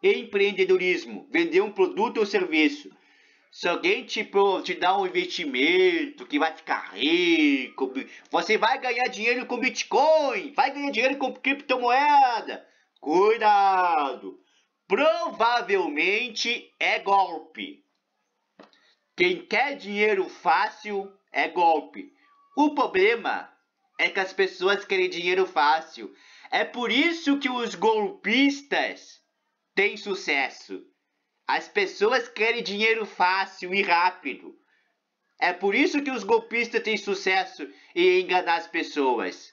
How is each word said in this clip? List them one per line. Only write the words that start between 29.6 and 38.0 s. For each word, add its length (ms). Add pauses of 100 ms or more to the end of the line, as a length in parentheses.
têm 240
sucesso. 880 (600)
As 220
pessoas 600
querem 360
dinheiro 440
fácil 680
e 80
rápido. 760 (840)
É 120
por 220
isso 300
que 80
os 120
golpistas 600
têm 120
sucesso 720 (280)
em 260